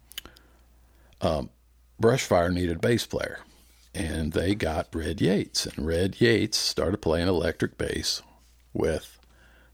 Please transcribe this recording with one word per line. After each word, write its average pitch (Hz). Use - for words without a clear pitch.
Um, 76
Brushfire 101
needed 87
a -
bass 117
player, -
and 80
they 87
got 85
Red 82
Yates, 165
and -
Red 87
Yates 113
started 82
playing 85
electric 82
bass -
with -